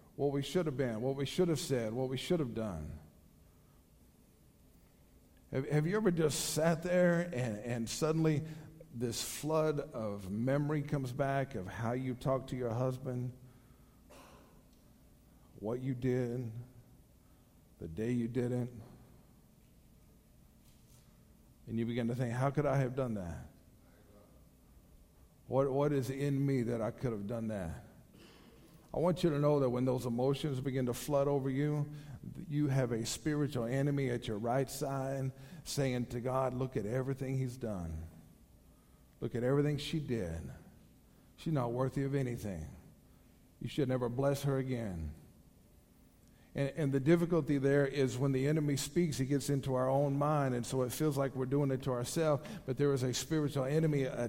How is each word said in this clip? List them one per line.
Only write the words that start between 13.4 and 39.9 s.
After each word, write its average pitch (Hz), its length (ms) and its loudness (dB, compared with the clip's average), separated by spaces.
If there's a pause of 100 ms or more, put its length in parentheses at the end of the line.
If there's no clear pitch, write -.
what 117 220 -4
you 135 120 -2
did, 123 560 0 (1300)
the 95 80 -8
day 107 240 -2
you 120 160 0
did 120 240 -2
it, 123 160 -2 (3000)
and 113 140 -2
you 117 40 0
begin 120 220 0
to 120 80 0
think, 123 180 0
"How 131 180 0
could 143 160 0
I 135 100 2
have 131 180 2
done 127 200 -2
that?" 87 320 -8 (2000)
What, 135 180 4
what 143 220 2
is 135 160 0
in 139 380 0
me 135 160 2
that 117 180 -2
I 107 100 -2
could 120 220 -4
have 101 140 -6
done 113 220 -4
that? 92 360 -6 (1120)
I - 40 -2
want 175 240 2
you 170 60 6
to 147 100 0
know 147 220 6
that 135 80 4
when 123 160 0
those 127 220 2
emotions 131 540 0
begin 131 260 0
to 120 80 0
flood 139 340 0
over 139 220 2
you, 147 340 2 (640)
you 147 200 2
have 131 240 2
a 113 120 -2
spiritual 143 640 -2
enemy 139 420 2
at 120 180 -2
your 107 120 -2
right 123 320 0
side 135 600 -4 (340)
saying 127 420 0
to 123 140 -6
God, 127 340 0
"Look 127 240 -2
at 101 80 -2
everything 131 500 0
he's 127 220 -2
done. 92 340 -2 (1300)
Look 127 140 -4
at 120 100 0
everything 143 320 4
she - 220 -4